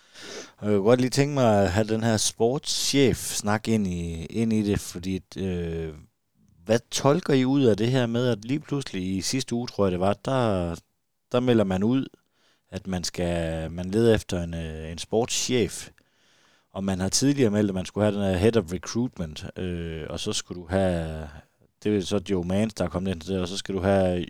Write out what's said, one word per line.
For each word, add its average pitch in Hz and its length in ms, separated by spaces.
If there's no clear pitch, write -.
og 101 100
jeg 104 100
kunne 98 120
godt 127 120
lige 127 100
tænke 143 240
mig 113 280
at 92 80
have 107 160
den 110 160
her 113 140
sportschef-snak 113 1500
ind 107 180
i, 85 400
ind 113 260
i 107 100
det, 101 180
fordi, 92 400
øh, 82 560
hvad 110 140
tolker 151 440
I 131 100
ud 135 200
af 107 120
det 110 100
her 127 200
med, 120 220
at 107 160
lige 139 160
pludselig 139 420
i 95 180
sidste 131 340
uge, 120 120
tror - 180
jeg 95 80
det 90 80
var, 98 120
der, 104 500
der 123 80
melder 120 240
man 95 180
ud, 127 240
at 95 160
man 90 180
skal, 82 680
man 87 140
leder 110 300
efter 92 280
en, 85 120
øh, 80 380
en 82 60
sportschef, - 920
og 98 120
man 95 160
har 95 80
tidligere 135 420
meldt, 104 180
at 95 60
man 92 120
skulle 104 180
have 101 120
den 101 80
her 95 120
head 113 200
of 87 160
recruitment, 92 720
øh, 85 540
og 85 100
så 107 120
skulle 90 300
du 82 40
have, 82 640
det 107 120
er 98 40
så 98 200
Joe 90 140
Mans, 101 300
der 90 100
er 87 40
kommet 92 220
ind 87 100
til 87 140
det, 92 80
og 87 60
så 98 80
skal 98 180
du 92 60
have 92 500